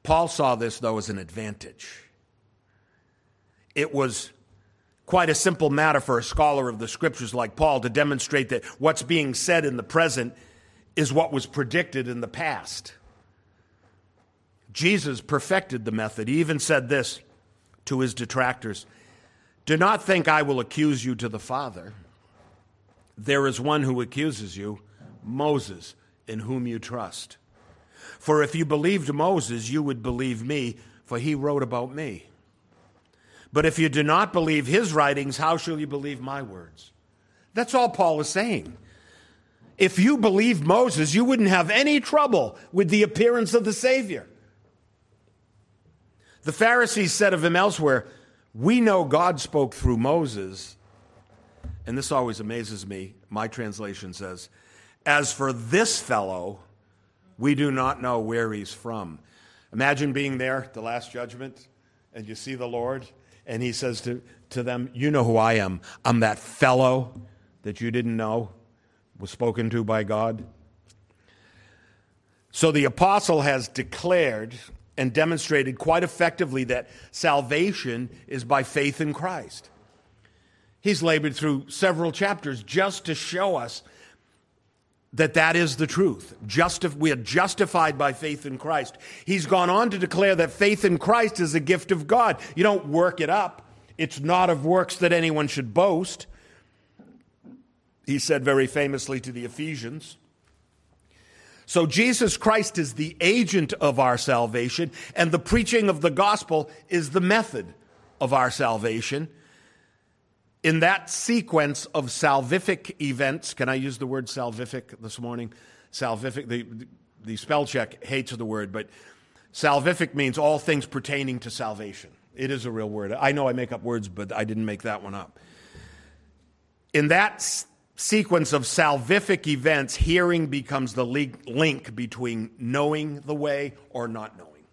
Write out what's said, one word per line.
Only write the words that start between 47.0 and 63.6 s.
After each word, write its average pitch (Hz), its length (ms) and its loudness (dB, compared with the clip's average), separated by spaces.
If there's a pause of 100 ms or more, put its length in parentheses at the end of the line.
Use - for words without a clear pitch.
said 202 200 4
of 160 120 0
him 170 100 4
elsewhere, 160 500 4 (480)
"We 202 280 4
know 190 240 6
God 151 340 2
spoke 139 340 0
through 123 240 0
Moses." 113 800 -2 (1120)
And 117 100 -6
this 135 140 -6
always 120 300 -2
amazes 107 440 -8
me. 98 300 -12 (140)
My 110 180 -4
translation 101 680 -10
says, 90 360 -14 (560)
"As 147 260 2
for 135 220 -2
this 135 480 0
fellow, 95 580 -4 (800)
we 139 180 2
do 143 160 2
not 131 300 0
know 123 180 0
where 113 320 -2
he's 104 220 -8
from." 98 460 -12 (520)
Imagine 139 400 2
being 135 280 -2
there 131 260 -2
at - 80 -20
the 110 80 -12
Last 120 320 -8
Judgment, 123 560 -12 (440)
and 110 140 -14
you 110 80 -12
see 135 200 -10
the 123 120 -8
Lord, 120 400 -6 (380)
and 117 180 -4